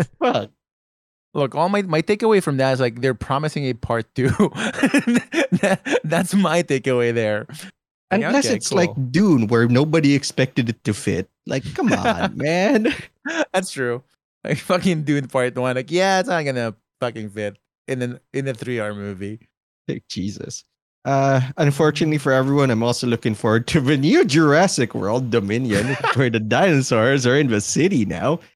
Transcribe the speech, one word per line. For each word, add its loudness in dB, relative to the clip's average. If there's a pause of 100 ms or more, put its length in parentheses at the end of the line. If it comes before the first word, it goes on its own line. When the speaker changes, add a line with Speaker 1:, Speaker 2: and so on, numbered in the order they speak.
(200)
Speaker 1:
fuck. 0 (800)
Speaker 2:
Look, -2
all 0
my, 0
my 0
takeaway 2
from -2
that 2
is, 0
like, -2
they're 0
promising -4
a -2
part -4 (100)
two. 0
<laughs> -2 (1300)
That, 2 (240)
that's -2
my 2
takeaway 0
there. -2 (640)
Like, 2
Speaker 1:
Unless 0
Speaker 2:
okay, 0
Speaker 1:
it's -6
like 0
Speaker 2:
cool. -2
Speaker 1:
Dune, 4
where 4
nobody 2
expected -2
it -6
to 0
fit. -4 (180)
Like, -4 (100)
come 0
Speaker 2:
<laughs> -
Speaker 1:
on, -2
man. 0 (680)
Speaker 2:
That's -2
true. -4 (400)
Like, -4
fucking 0
Dune -2
part 0
one. -2
Like, -6
yeah, 2
it's -2
not -2
gonna -4 (260)
fucking -6
fit -8 (300)
in -4
an, -6 (140)
in -4
a -4
three-hour -6
movie. -10 (480)
Speaker 1:
Hey, -6
Jesus. -10 (400)
Uh, 2 (160)
unfortunately 2
for 0
everyone, 2
I'm 0
also 0
looking 0
forward 2
to 2
the 2
new 4
Jurassic 4
World -2
Dominion, 0 (100)
<laughs> 0
where 2
the 0
dinosaurs 2
are 4
in 2
the 2
city 0
now. -2 (160)